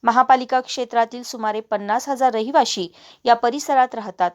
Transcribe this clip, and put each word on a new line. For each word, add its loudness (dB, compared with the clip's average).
महापालिका 4
क्षेत्रातील -4
सुमारे -6
पन्नास -4
हजार 0
रहिवाशी 0
या 6
परिसरात 0
राहतात. -4